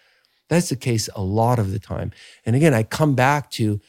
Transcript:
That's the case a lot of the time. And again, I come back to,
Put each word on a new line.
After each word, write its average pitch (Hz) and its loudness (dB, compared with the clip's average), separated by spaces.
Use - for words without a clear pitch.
That's 175 0
the 135 -4
case 117 -2
a 101 -6
lot 113 0
of 98 -2
the 107 -4
time. 95 -10
And 110 0
again, 143 4
I 110 2
come 151 0
back 135 2
to, 104 -2